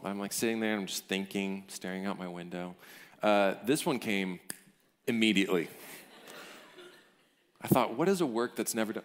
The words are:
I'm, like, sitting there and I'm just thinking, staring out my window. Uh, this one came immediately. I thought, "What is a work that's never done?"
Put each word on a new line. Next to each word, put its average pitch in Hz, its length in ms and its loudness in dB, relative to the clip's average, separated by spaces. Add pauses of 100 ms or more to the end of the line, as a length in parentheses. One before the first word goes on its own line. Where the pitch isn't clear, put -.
I'm, 98 140 -4
like, 101 120 -4
sitting 113 300 0
there 110 100 2
and 104 100 0
I'm 95 60 -4
just - 200 -8
thinking, 98 600 -2
staring 95 380 -8
out 98 120 -4
my 90 120 -8
window. 87 460 -8 (460)
Uh, 101 340 6 (100)
this 143 200 2
one 139 140 0
came 98 400 -2 (640)
immediately. 98 640 4 (1900)
I 110 60 -8
thought, 113 280 4
"What 151 120 2
is 196 140 2
a 170 40 4
work 117 300 0
that's 107 180 -2
never 110 200 0
done?" 104 120 -6